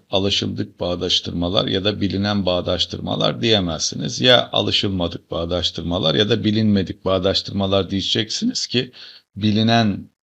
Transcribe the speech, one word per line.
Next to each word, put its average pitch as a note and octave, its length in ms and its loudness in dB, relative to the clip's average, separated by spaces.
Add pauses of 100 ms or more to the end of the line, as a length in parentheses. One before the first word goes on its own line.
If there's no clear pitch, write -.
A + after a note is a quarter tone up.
alışıldık G2+ 680 -2
bağdaştırmalar F2+ 880 -2
ya F#2+ 160 -2
da G2+ 180 -2
bilinen G2+ 440 0
bağdaştırmalar F#2 960 -2
diyemezsiniz. G2+ 800 0
Ya B2 300 6
alışılmadık F#2+ 800 -2
bağdaştırmalar E2+ 840 -2
ya G#2+ 140 2
da G#2+ 140 0
bilinmedik G#2 640 2
bağdaştırmalar F#2+ 840 0
diyeceksiniz A2+ 800 -2
ki B2 240 -2 (440)
bilinen G#2+ 720 2 (140)